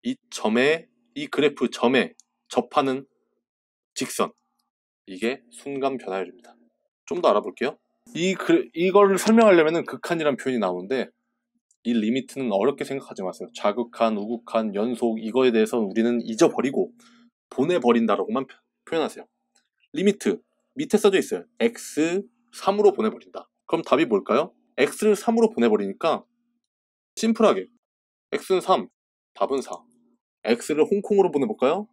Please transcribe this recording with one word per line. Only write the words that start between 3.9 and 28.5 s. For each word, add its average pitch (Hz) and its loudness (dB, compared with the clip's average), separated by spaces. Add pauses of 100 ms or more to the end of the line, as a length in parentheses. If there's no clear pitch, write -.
직선, - -4 (760)
이게 110 -6
순간 135 -6
변화율입니다. 95 -10 (520)
좀 175 -6
더 160 4
알아볼게요. 104 -2 (380)
이 180 0
그, - 0
이거를 190 4
설명하려면은 175 4
극한이란 147 -2
표현이 127 -4
나오는데 95 -2 (720)
이 117 -4
리미트는 120 -2
어렵게 139 0
생각하지 135 -10
마세요. 92 -10
자극한, 113 -2
우극한, 110 -6
연속, 113 -2
이거에 123 2
대해서 110 2
우리는 113 -2
잊어버리고 123 0 (580)
보내버린다라고만 120 0
표-, - -20 (280)
표현하세요. 156 -4 (680)
리미트 175 0 (340)
밑에 160 -2
써져 190 4
있어요. - -4 (140)
X 160 -2 (300)
삼으로 202 2
보내버린다. - -6 (180)
그럼 165 -2
답이 135 2
뭘까요? 110 0 (220)
X를 196 2
삼으로 226 2
보내버리니까 107 0 (920)
심플하게 220 2 (640)
X는 - -2